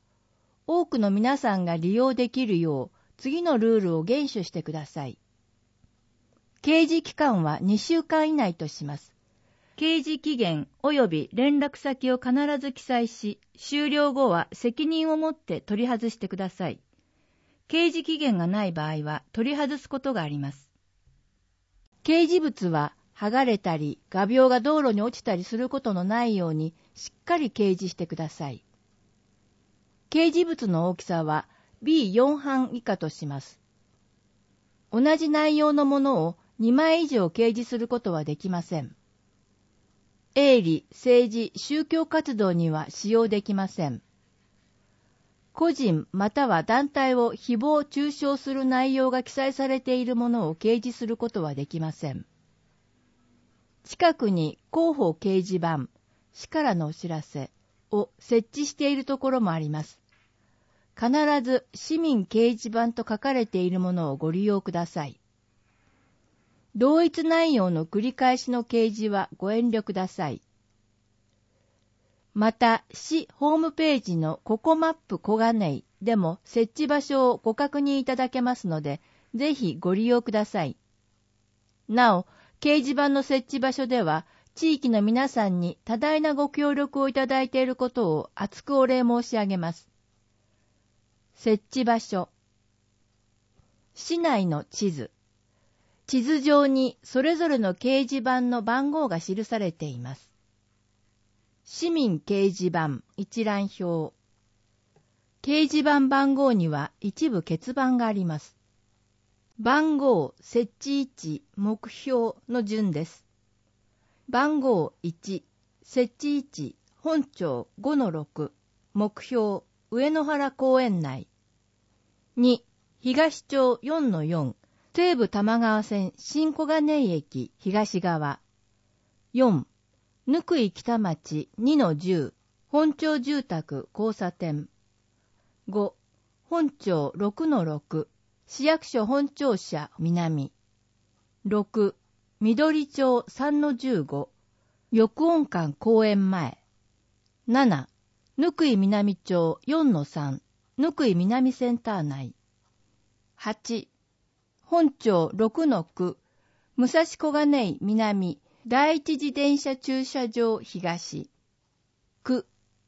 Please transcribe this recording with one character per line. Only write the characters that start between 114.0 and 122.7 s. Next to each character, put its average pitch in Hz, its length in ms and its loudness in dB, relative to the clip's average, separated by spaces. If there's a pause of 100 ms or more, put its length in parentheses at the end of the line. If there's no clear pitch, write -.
番 285 320 0
号 233 340 0 (100)
一、 175 420 -10 (380)
設 - 320 -2
置 294 220 -4
位 - 20 -4
置、 - 360 -10 (260)
本 311 220 0
町 139 440 -6 (120)
五 277 160 -2
の 247 160 0
六、 151 420 -8 (400)
目 208 300 -2
標、 214 380 -2 (280)
上 262 200 0
野 311 160 0
原 285 260 -2
公 262 300 2
園 202 200 0
内。 135 260 -8 (1080)
二、 240 300 4 (340)